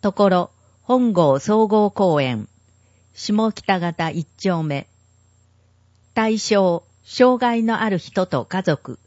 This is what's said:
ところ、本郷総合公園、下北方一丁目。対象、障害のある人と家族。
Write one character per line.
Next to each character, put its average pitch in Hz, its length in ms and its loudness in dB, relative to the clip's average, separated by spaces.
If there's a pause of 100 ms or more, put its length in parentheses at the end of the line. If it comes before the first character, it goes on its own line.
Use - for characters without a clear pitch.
と 196 120 -2
こ 202 160 2
ろ、 180 220 0 (320)
本 247 300 0
郷 151 260 4
総 214 300 2
合 208 220 2
公 175 300 2
園、 120 280 -4 (640)
下 214 380 -2
北 - 280 -2
方 170 300 -4
一 160 160 -6 (120)
丁 175 240 -2
目。 143 260 -6 (1300)
対 220 240 0
象、 190 460 0 (200)
障 254 360 2
害 233 220 0
の 226 180 -2
あ 220 100 -2
る 185 80 -2
人 - 280 -4
と 127 180 -4
家 185 180 -6
族。 135 440 -4